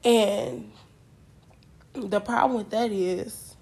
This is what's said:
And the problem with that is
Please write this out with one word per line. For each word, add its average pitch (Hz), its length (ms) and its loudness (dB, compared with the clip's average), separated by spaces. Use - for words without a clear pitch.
And 220 680 2
the 202 280 -2
problem 240 340 2
with 214 160 -4
that 226 200 0
is 185 720 -4